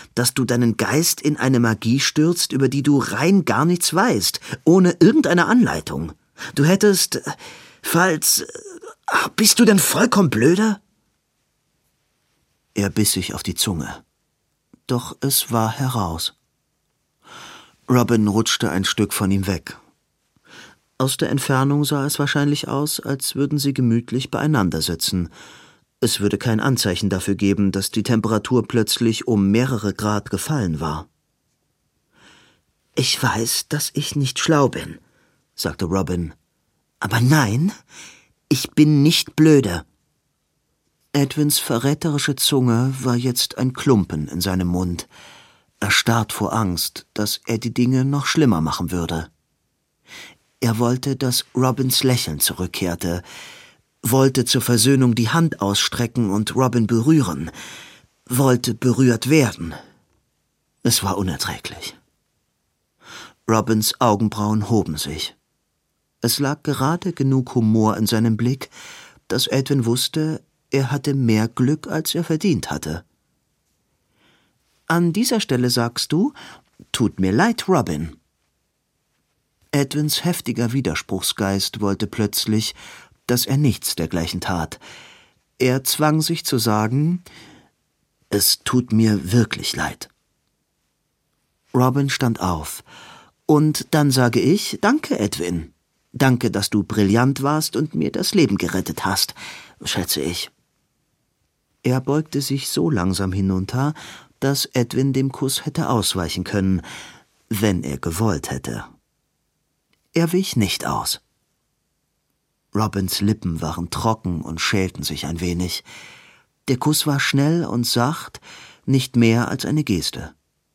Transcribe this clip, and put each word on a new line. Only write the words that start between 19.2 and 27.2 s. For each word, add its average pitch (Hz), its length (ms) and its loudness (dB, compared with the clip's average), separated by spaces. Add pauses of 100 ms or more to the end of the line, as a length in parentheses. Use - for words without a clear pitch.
ihm 98 160 0
weg. 90 320 -6 (1200)
Aus 131 200 0
der - 120 -2
Entfernung 139 540 2
sah 139 220 -2
es 147 120 -4
wahrscheinlich 143 520 0
aus, 147 320 -4
als - 340 -6
würden 143 240 0
sie 139 140 -2
gemütlich 120 580 0
beieinander 95 500 0
sitzen. 85 480 -4 (680)
Es - 220 -2
würde 101 160 0
kein 110 240 0
Anzeichen 104 480 0
dafür 95 260 -2